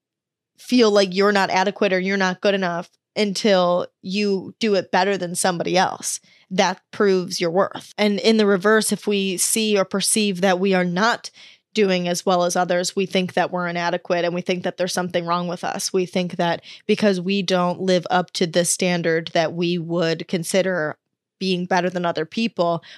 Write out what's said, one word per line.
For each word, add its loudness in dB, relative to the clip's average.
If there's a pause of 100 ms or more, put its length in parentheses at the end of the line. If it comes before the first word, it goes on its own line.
(580)
feel 4
like 2
you're 4
not 2
adequate 0
or 0
you're -2
not -2
good 2
enough -4 (240)
until 2 (160)
you -2
do 0
it 0
better 2
than -6
somebody -2
else. -2 (320)
That 0 (100)
proves 0
your 0
worth. -2
And 2
in 4
the 4
reverse, 4
if -4
we 0
see 0
or 4
perceive 0
that 2
we 2
are 2
not -2 (420)
doing 2
as -4
well 4
as 0
others, 0
we 0
think -2
that 0
we're -4
inadequate -2
and -2
we -4
think -4
that -4
there's -4
something -4
wrong -2
with -8
us. -6
We 0
think -4
that -2 (240)
because 2
we -2
don't 0
live 0
up 0
to 0
the 0
standard -2
that 2
we -2
would -2
consider -2 (420)
being -2
better 0
than -4
other -2
people, -2 (160)